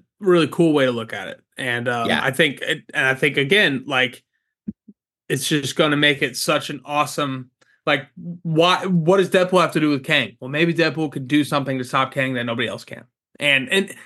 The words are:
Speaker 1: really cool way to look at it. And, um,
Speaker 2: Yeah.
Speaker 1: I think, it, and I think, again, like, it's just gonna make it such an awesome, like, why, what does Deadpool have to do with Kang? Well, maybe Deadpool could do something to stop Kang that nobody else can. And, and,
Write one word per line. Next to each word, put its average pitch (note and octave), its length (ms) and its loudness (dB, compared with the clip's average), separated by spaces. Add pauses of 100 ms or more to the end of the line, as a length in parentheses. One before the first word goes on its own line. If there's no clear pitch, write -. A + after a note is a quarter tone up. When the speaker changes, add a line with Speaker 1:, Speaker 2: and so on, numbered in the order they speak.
(200)
Speaker 1:
really F3 280 2
cool E3 260 2
way C#3 120 4
to B2+ 60 2
look A2+ 220 -8
at F#2+ 140 -10
it. - 140 -14 (160)
And, A#2+ 300 -4
um, A#2+ 220 -2
Speaker 2:
Yeah. D2+ 140 0
Speaker 1:
I C#3 80 0
think, C#3 300 0
it, D#3 220 -4 (100)
and C#3+ 120 0
I C3 100 2
think, C#3 220 0
again, D3 480 2
like, B2+ 380 -2 (1040)
it's C#3+ 180 -4
just C#3+ 280 -2
gonna D3+ 220 2
make D3 240 2
it C3 160 -2
such D3 320 -2
an C#3+ 160 -12
awesome, C#3+ 640 -4 (360)
like, D3 300 0
why, E3+ 680 0
what F3+ 320 4
does F#3 120 2
Deadpool F3+ 320 4
have D3+ 120 0
to E3 60 0
do D3+ 100 2
with C#3 140 0
Kang? C3+ 360 0
Well, B2+ 100 -12
maybe D#3+ 240 0
Deadpool D#3 380 -2
could C3 160 -8
do D3 160 2
something C#3 340 -2
to B2+ 60 -6
stop C3 300 -2
Kang C3 200 -2
that A#2+ 120 -4
nobody A#2 220 -4
else A2 160 -8
can. - 200 -18 (360)
And, C3+ 300 0
and, G3 240 0 (120)